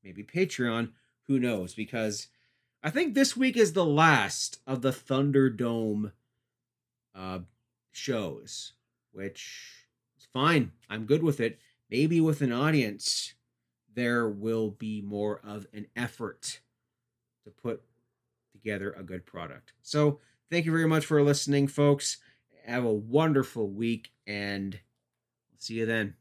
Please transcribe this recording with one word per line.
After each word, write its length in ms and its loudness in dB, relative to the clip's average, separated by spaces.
maybe 200 -14
Patreon, 680 0
who 120 2
knows? 360 -2
Because 540 -4
I 80 -2
think 240 0
this 220 4
week 200 2
is 160 6
the 120 2
last 840 4
of 160 -4
the 100 2
Thunderdome, 1200 0
uh, 260 -8
shows, 840 -8
which 760 -14
is 160 -20
fine. 400 2
I'm 160 -8
good 180 2
with 160 0
it. 200 -2
Maybe 320 2
with 180 2
an 120 0
audience, 840 0
there 340 0
will 440 -2
be 320 -8
more 420 -4
of 300 -12
an 200 -12
effort 680 -8
to 60 -20
put 320 -8
together 420 -8
a 100 -16
good 240 -12
product. 560 -14
So 380 0
thank 140 0
you 80 0
very 160 2
much 160 2
for 180 4
listening, 460 4
folks. 480 2
Have 220 -2
a 60 2
wonderful 760 0
week, 440 -4
and 540 -6
see 160 -10
you 100 -2
then. 360 -2